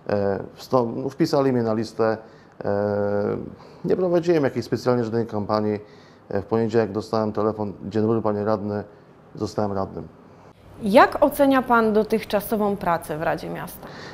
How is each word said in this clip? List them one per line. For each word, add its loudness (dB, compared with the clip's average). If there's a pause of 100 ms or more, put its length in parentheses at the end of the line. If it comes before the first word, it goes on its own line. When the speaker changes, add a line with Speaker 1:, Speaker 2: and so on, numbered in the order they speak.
Speaker 1:
E, 0 (120)
wsto-, 0
no, -6
wpisali 2
mnie 2
na 0
listę. 0 (460)
E, 0 (480)
nie 2
prowadziłem 2
jakiejś -2
specjalnie 0
żadnej 0
kampanii. 0 (500)
E, -2
w -16
poniedziałek 2
dostałem -2
telefon: -2 (120)
„Dzień -2
dobry, 2
panie 0
radny”, -2 (500)
zostałem -2
radnym. -6 (760)
Speaker 2:
Jak 6
ocenia 4
pan 4
dotychczasową 0
pracę -2
w -6
Radzie -2
Miasta? -12 (280)